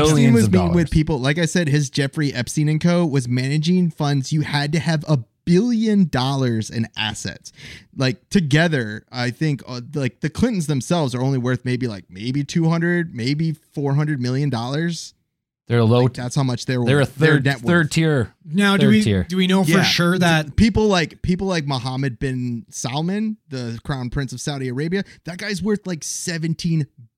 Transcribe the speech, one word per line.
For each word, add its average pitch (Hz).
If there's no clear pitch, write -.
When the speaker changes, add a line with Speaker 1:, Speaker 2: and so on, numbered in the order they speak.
Speaker 1:
billions 139
Speaker 2:
was 113
Speaker 1:
of 104
Speaker 2:
meeting 90
with 175
Speaker 1:
dollars. 170
Speaker 2:
people, 156
like 143
I 170
said, 170
his 143
Jeffrey 143
Epstein 147
and 156
Co. 175
was 131
managing 151
funds. 143
You 156
had 147
to 170
have 156
a 147
billion 214
dollars 127
in 117
assets, -
like, 131
together. 147
I 123
think, 143
uh, 123
like, 135
the 156
Clintons 196
themselves 147
are 123
only 135
worth 123
maybe, 123
like, 98
maybe 123
two 165
hundred, 170
maybe 147
four 143
hundred 151
million 131
dollars. 147
Speaker 1:
They're 120
a 117
low 120
Speaker 2:
Like, 123
that's 123
how 143
much 123
they 127
were 123
Speaker 1:
they're 135
a 143
Speaker 2:
worth. -
Their 156
Speaker 1:
third, 131
Speaker 2:
net 139
worth. 120
Speaker 1:
third 170
tier. 151
Speaker 3:
Now, 196
do 202
Speaker 1:
Third -
Speaker 3:
we, 214
Speaker 1:
tier. 175
Speaker 3:
do 180
we 185
know 185
for 151
Speaker 2:
Yeah. 185
Speaker 3:
sure 175
that 160
Speaker 2:
People 214
like, 180
people 185
like 170
Mohammed 131
bin 123
Salman, 185
the 120
crown 127
prince 135
of 123
Saudi 135
Arabia, 165
that 170
guy's 202
worth, 202
like, 170
seventeen 165